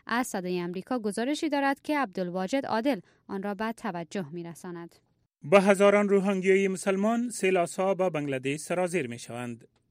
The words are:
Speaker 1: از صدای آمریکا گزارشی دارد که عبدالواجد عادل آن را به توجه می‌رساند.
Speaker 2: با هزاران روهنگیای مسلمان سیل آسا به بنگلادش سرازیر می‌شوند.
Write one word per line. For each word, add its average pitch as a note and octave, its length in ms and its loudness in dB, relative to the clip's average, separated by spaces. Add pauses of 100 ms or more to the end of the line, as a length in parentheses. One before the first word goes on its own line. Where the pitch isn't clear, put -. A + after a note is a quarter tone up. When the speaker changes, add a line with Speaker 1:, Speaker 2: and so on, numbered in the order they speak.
Speaker 1:
از A#3+ 200 -2
صدای F3+ 360 -2
آمریکا F#3 360 -4
گزارشی A#3+ 500 -2
دارد C#4 320 0
که D4+ 180 -2
عبدالواجد F#3+ 680 -2
عادل A3+ 340 0 (280)
آن G3 160 -6
را G3+ 100 -4
به A3 180 -6
توجه F3 580 -8
می‌رساند. E3+ 680 -12 (480)
Speaker 2:
با F3 160 8
هزاران G3+ 500 6
روهنگیای F#3+ 580 2
مسلمان G#3 600 0
سیل F#3 280 2
آسا F#3 360 0
به F#3 160 0
بنگلادش C#3+ 500 -4
سرازیر F3 480 -2
می‌شوند. A#2+ 600 -10 (240)